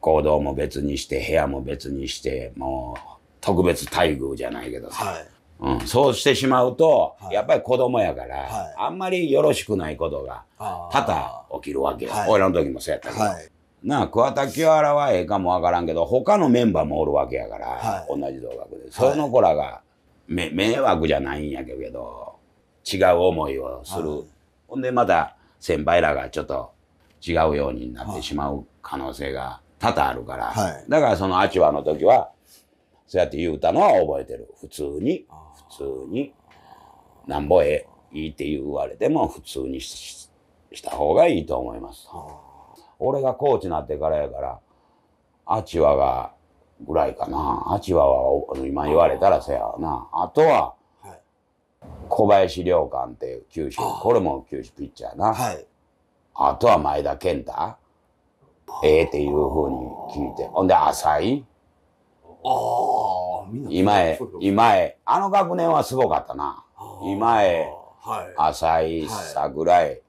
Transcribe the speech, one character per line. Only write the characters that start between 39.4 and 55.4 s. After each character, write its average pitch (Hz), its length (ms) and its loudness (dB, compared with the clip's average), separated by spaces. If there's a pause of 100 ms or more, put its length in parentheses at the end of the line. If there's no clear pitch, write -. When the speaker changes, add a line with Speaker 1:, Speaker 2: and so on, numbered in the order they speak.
Speaker 1:
通 - 180 -10
に 65 200 -8
し-、 - 500 -16 (420)
し - 80 -18
た - 100 -10
方 73 240 0
が 151 120 6
い 117 140 2
い 76 60 -8
と 64 120 -4
思 60 180 -8
い 55 40 -12
ま 52 120 -16
す。 - 160 -20
Speaker 2:
は 78 360 -18
あ。 - 40 -20 (500)
Speaker 1:
俺 135 240 0
が 127 120 0
コ 135 200 2
ー 107 40 0
チ - 80 -6
に 85 60 -4
な 78 80 -2
っ 69 60 -12
て 76 100 -4
か 73 120 -2
ら 78 80 0
や 73 120 -2
か 69 120 -10
ら、 65 200 -10 (840)
ア 104 160 0
チ 87 160 -6
ュ 78 80 6
ア 71 80 6
が、 65 380 0 (480)
ぐ - 140 -10
ら 76 140 2
い - 60 -8
か - 140 -6
な。 69 400 -4
ア 101 120 -2
チ 98 120 -4
ュ 85 60 4
ア 69 100 6
は、 65 220 4
お-、 69 260 -2 (100)
今 71 200 -4
言 76 100 2
わ 82 120 6
れ 69 100 0
た 95 120 4
ら 76 120 2
そ 71 100 -6
う - 20 0
や 57 80 -2
わ 55 160 -6
な。 76 340 -6
あ 87 160 -4
と - 120 0
は、 127 340 4 (280)
Speaker 2:
は - 120 -20
い。 - 60 -20 (880)
Speaker 1:
小 - 180 2
林 92 400 4
良 82 220 2
監 64 260 -8
っ - 20 -20
て - 100 -12
い 62 120 -10
う - 120 -20
九 76 200 -6
州、 - 120 -10
Speaker 2:
あ - 160 -6
あ。 - 20 -10
Speaker 1:
こ 110 140 2
れ 113 60 6
も 71 280 -4
九 67 160 -8
州 - 80 -20
ピ - 120 -12
ッ - 80 -16
チ - 120 -18
ャ 55 80 -10
ー - 40 -18
な。 107 180 0
Speaker 2:
は 120 180 -4